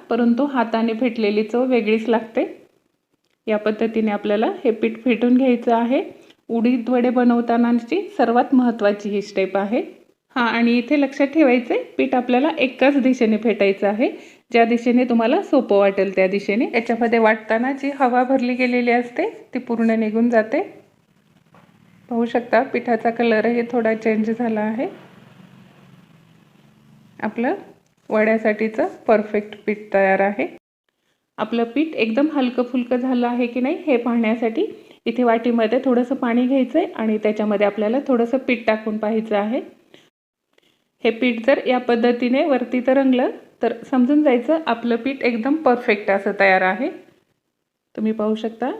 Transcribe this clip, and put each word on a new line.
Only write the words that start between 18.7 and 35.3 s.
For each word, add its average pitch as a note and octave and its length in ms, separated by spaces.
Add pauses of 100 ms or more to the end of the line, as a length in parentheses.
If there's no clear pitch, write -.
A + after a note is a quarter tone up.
असते A#3+ 380 (260)
ती C4 60
पूर्ण A3+ 400
निघून A3+ 300
जाते. A#3 320 (1500)
पाहू A#3 180
शकता A#3 380
पिठाचा A#3 460
कलरही A#3 520 (100)
थोडा A3+ 220
चेंज A3 360
झाला A3+ 300
आहे. A3 280 (2250)
आपलं A#3+ 340 (560)
वड्यासाठीचं A3 800 (180)
परफेक्ट G#3+ 500 (100)
पीठ G#3 280
तयार G3 260
आहे. G#3 360 (840)
आपलं A#3 260
पीठ D4 300
एकदम A#3 380
हलकं B3+ 300
फुलकं B3 340
झालं B3 300
आहे A#3+ 200
की A#3 140
नाही C#4+ 160 (100)
हे C4+ 100
पाहण्यासाठी A#3 720 (400)
इथे A#3+ 160
वाटीमध्ये A#3 600